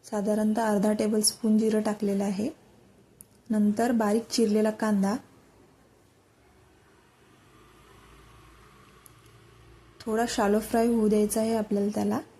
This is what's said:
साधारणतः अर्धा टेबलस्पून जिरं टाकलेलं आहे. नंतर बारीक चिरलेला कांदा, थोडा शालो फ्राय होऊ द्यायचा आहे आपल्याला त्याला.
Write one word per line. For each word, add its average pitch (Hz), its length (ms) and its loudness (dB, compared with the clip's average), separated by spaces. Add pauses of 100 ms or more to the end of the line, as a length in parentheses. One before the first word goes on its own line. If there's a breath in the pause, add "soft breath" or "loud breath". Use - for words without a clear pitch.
साधारणतः 214 600 -2
अर्धा 214 280 2
टेबलस्पून 214 640 0
जिरं 214 240 2
टाकलेलं 202 420 -2
आहे. 208 260 -4 (1000)
नंतर 214 420 2
बारीक 220 360 0
चिरलेला 214 420 2
कांदा, 214 460 0 (4000)
थोडा 226 280 -2
शालो 214 320 0
फ्राय 226 260 0
होऊ 226 220 2
द्यायचा 208 320 2
आहे 226 160 -2
आपल्याला 208 380 -2
त्याला. 208 260 -2 (200)